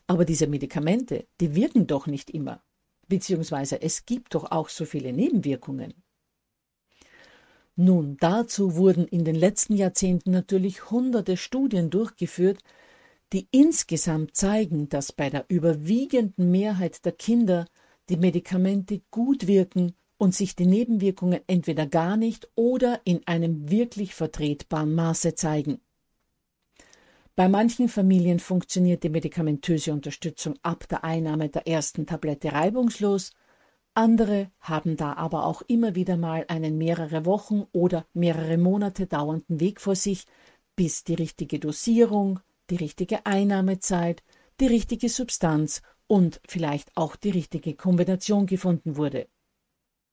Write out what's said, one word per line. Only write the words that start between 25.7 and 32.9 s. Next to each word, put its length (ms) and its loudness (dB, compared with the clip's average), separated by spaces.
Bei 120 6
manchen 400 2
Familien 520 4
funktioniert 640 0
die 60 -2
medikamentöse 800 -2
Unterstützung 720 -8
ab 260 -6
der 160 -6
Einnahme 440 -2
der 200 -6
ersten 380 -2
Tablette 460 -6
reibungslos, 800 0